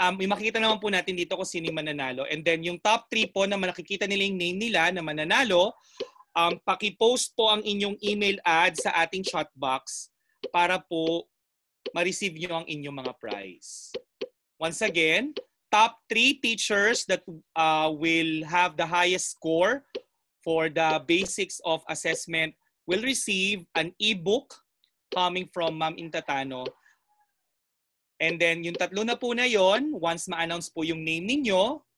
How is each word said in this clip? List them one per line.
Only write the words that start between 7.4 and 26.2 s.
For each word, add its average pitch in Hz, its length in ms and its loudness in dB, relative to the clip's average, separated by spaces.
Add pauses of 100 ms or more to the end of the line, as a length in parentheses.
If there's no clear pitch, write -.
ang 208 80 2
inyong 202 400 -2
email 208 400 0
ad 170 400 4
sa - 240 0
ating 185 240 -4
chat 156 240 -4
box 131 560 -6 (400)
para 175 320 2
po 165 480 -2 (640)
ma-receive 175 480 -2
nyo 165 240 -4
ang - 20 -14
inyong 143 380 -8
mga 131 160 -4
prize. 101 720 -12 (640)
Once 165 240 -4
again, 190 560 2 (320)
top 220 400 4
three 240 320 2
teachers 214 640 2
that, 185 160 0 (400)
uh, 156 320 4
will 160 560 2
have 175 320 4
the 165 80 0
highest 180 480 2
score 180 480 2 (560)
for 160 320 0
the 160 320 2
basics 185 640 0
of 160 240 -2
assessment 160 640 -4 (320)
will 196 160 0
receive 190 720 -2
an 165 240 -2
e-book 214 480 0 (640)
coming 180 400 0
from 165 240 -2
Ma'am 160 240 -2
Intatano. 135 640 -6 (1500)